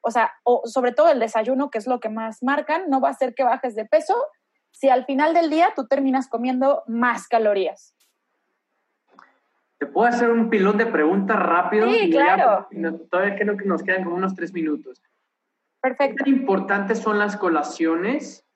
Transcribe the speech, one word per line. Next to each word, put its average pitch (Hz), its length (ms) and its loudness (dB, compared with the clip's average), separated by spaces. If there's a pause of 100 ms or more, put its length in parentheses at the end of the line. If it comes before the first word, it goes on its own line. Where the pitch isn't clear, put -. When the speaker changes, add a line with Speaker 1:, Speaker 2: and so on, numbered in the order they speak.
Speaker 1:
o 233 100 -4
sea, 226 220 0 (120)
o 240 200 2
sobre 240 280 -2
todo 302 180 4
el 269 100 2
desayuno, 233 480 -2
que - 80 -8
es 214 100 -6
lo 247 140 -2
que 220 80 -6
más 220 340 -8
marcan, 294 460 -2
no 269 140 2
va 277 60 2
a 277 40 0
hacer 254 220 -2
que 269 100 -2
bajes 247 300 0
de 214 100 -6
peso 320 320 2 (560)
si - 160 0
al 254 160 4
final 285 300 0
del 330 160 2
día 339 260 4
tú 247 120 -6
terminas 269 400 0
comiendo 254 580 0
más 233 420 -2
calorías. 208 680 0 (1800)
Speaker 2:
¿Te 143 80 -6
puedo 185 200 2
hacer 240 240 2
un 233 200 2
pilón 202 260 2
de 226 100 2
preguntas 190 520 0
rápido? - 500 2
Speaker 1:
Sí, 453 160 2
Speaker 2:
Y 349 80 2
ya, 285 240 4
Speaker 1:
claro. 226 340 2
Speaker 2:
no, 165 240 -6 (160)
todavía 196 260 0
creo 208 200 0
que 196 80 -10
nos 180 180 0
quedan 185 220 -2
como 170 120 -4
unos 190 180 -2
tres 170 180 -8
minutos. 151 500 -6 (760)
Speaker 1:
Perfecto. 262 380 -2
Speaker 2:
¿Qué 277 140 -4
tan 247 80 2
importantes 196 580 -2
son 214 200 -2
las 202 180 -2
colaciones 170 1200 -2